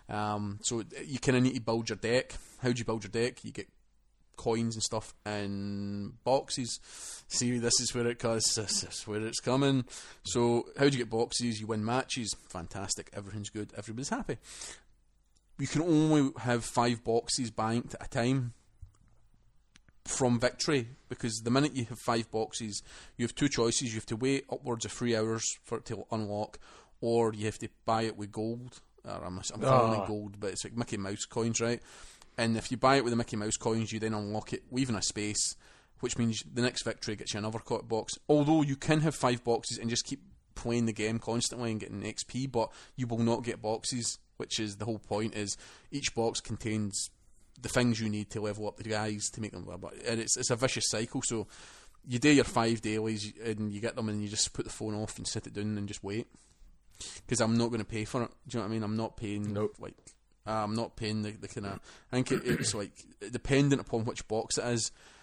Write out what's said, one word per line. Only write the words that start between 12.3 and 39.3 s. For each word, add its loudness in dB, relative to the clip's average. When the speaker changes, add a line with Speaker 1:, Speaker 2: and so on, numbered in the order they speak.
Speaker 1:
Fantastic. -8
Everything's -8
good. -8
Everybody's -8
happy. -4
You -2
can 2
only 6
have 2
five 2
boxes 0
banked 0
at -8
a -10
time 2
from 4
victory, 0
because -4
the 0
minute 4
you -2
have -10
five 0
boxes, -4
you -2
have 0
two 4
choices. 2
You -2
have -6
to -4
wait 2
upwards -4
of -6
three 0
hours 0
for -6
it -10
to -6
unlock, -4
or 4
you -4
have -2
to -6
buy 4
it -2
with -8
gold. -4
Or -8
I'm, -6
I'm -6
calling 6
it 0
Speaker 2:
Ah. -4
Speaker 1:
gold, -6
but -2
it's -4
like -10
Mickey -2
Mouse -4
coins, 0
right? 2
And 4
if -4
you -2
buy 8
it 4
with 0
the 2
Mickey -2
Mouse -2
coins, 0
you -2
then 0
unlock -4
it, -4
leaving 0
a -2
space, -2
which -2
means 2
the 0
next 0
victory -4
gets -6
you -2
another -4
co-, -4
box. -2
Although 8
you 0
can 4
have 4
five 2